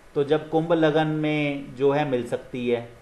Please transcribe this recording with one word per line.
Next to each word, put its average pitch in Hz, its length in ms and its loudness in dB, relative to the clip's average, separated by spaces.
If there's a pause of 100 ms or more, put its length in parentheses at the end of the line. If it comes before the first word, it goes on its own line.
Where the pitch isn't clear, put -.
(140)
तो 147 80 2
जब 151 260 0
कुंभ 160 240 0
लगन 156 360 4
में 147 640 -2
जो 139 160 2
है 147 160 0
मिल 123 200 -2
सकती 123 420 -6
है, 117 180 0 (140)